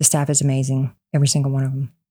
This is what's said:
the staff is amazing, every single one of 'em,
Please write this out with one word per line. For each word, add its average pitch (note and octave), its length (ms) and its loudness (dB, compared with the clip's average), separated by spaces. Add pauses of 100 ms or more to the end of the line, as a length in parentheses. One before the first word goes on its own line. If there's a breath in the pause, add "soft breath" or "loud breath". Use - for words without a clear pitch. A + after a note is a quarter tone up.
the D#3 40 -2
staff C#3+ 240 0
is C#3+ 120 0
amazing, C3+ 520 0 (220)
every C#3+ 140 4
single C#3 240 0
one C3+ 100 0
of C3+ 80 -2
'em, C3+ 220 -6 (180)